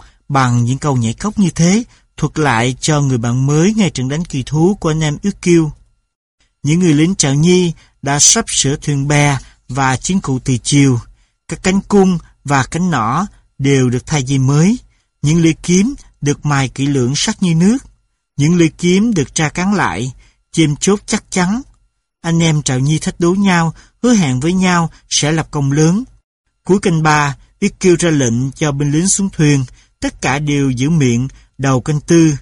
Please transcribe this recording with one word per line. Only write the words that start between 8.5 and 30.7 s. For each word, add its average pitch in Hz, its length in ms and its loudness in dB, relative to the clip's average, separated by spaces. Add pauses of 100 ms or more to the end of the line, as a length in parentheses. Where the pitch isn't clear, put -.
thuyền 143 320 -4
bè 147 300 2 (300)
và 131 280 -2
chiến 190 240 -4
cụ 131 180 -4
từ 127 240 -2
chiều. 139 360 2 (500)
Các - 140 -12
cánh 196 180 0
cung 190 380 2 (260)
và 135 200 0
cánh 180 260 -4
nỏ 135 360 -2 (320)
đều 135 320 2
được 120 160 -4
thay 151 160 -2
dây 135 160 -2
mới. 151 400 2 (440)
Những 160 200 2
lưỡi 160 200 2
kiếm 196 320 2 (260)
được 143 260 -4
mài 139 220 0
kỹ 135 180 -6
lưỡng 135 300 0
sắc - 260 -4
như 170 120 2
nước. 196 240 2 (580)
Những 156 200 2
lưỡi 165 120 4
kiếm 196 460 0
được 143 200 -4
tra 156 140 -2
cán 185 260 -2
lại, 123 380 -4 (400)
chêm 151 240 0
chốt 202 300 0
chắc - 240 -4
chắn. 190 320 -2 (580)
Anh 165 220 -2
em 156 200 0
Trạo 127 160 -4
Nhi 151 200 0
thách - 220 -8
đố 170 140 2
nhau, 175 400 0 (280)
hứa 240 120 4
hẹn 131 260 0
với 165 120 0
nhau 180 380 0 (200)
sẽ 147 220 0
lập 160 180 -2
công 139 220 -2
lớn. 165 320 2 (600)
Cuối 196 160 2
canh 165 220 0
ba, 151 340 0 (220)
Yết - 220 -4
Kiêu 175 180 4
ra 170 120 0
lệnh 131 420 0
cho 151 200 -4
binh 143 200 -2
lính 165 160 0
xuống 196 220 -2
thuyền. 147 340 2 (360)
Tất - 220 -6
cả 143 160 -2
đều 143 320 -2